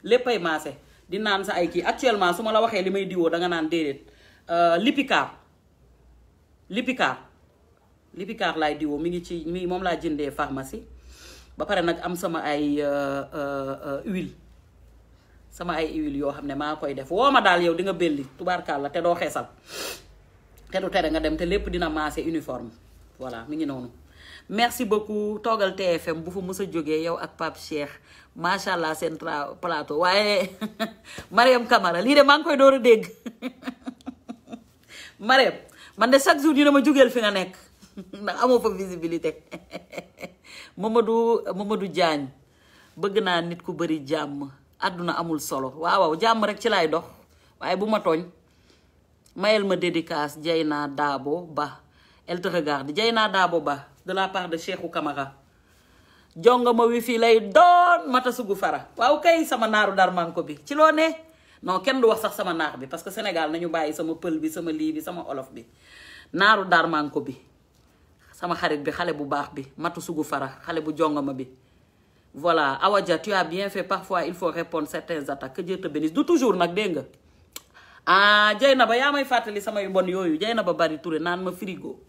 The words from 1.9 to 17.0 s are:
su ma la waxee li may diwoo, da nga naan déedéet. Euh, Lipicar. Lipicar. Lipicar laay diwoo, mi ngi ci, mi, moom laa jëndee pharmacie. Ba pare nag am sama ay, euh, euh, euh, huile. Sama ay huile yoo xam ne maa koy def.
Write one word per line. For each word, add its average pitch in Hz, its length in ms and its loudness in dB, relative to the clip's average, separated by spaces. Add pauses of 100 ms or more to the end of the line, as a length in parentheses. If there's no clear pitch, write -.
su 175 80 -4
ma 220 80 -4
la 220 160 4
waxee 220 160 -2
li 185 80 -2
may 196 160 -2
diwoo, 175 240 0
da 165 80 0
nga 180 160 -2
naan 160 160 -2
déedéet. 156 320 -2 (480)
Euh, 170 320 4
Lipicar. 226 560 0 (1400)
Lipicar. 233 560 -4 (880)
Lipicar 180 400 -4
laay 151 240 -2
diwoo, 147 160 -2
mi 165 160 -4
ngi 175 80 -4
ci, 175 140 -12 (100)
mi, 175 240 -6
moom 180 160 -4
laa 165 160 -2
jëndee 147 320 -4
pharmacie. 135 480 -8 (800)
Ba - 80 -4
pare 190 160 0
nag 170 160 -2
am 180 160 -6
sama 165 240 -4
ay, 147 400 -2
euh, 143 420 -2 (140)
euh, 139 380 -6 (100)
euh, 143 240 -8
huile. 175 240 -6 (1200)
Sama 175 240 -6
ay 160 160 -2
huile 151 320 -4
yoo 139 80 -2
xam 147 160 -12
ne 135 80 -6
maa 151 240 -4
koy 139 160 -4
def. 135 160 -10